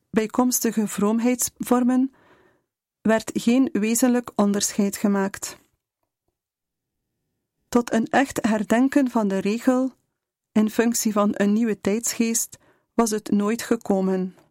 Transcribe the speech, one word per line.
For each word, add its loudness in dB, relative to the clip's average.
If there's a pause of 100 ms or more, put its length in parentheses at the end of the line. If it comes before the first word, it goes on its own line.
bijkomstige 0
vroomheidsvormen 0 (880)
werd 0
geen 2
wezenlijk 0
onderscheid 0
gemaakt. -2 (2000)
Tot 0
een 0
echt 0
herdenken 2
van 0
de -2
regel, 0 (600)
in 2
functie 0
van 2
een 0
nieuwe 0
tijdsgeest, -4 (360)
was 2
het -6
nooit 0
gekomen. -2 (160)